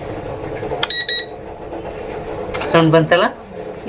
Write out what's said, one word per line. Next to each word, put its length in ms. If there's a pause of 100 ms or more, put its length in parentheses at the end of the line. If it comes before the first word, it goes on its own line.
(2750)
ಸೌಂಡ್ 200
ಬಂತಲ್ಲ. 320 (640)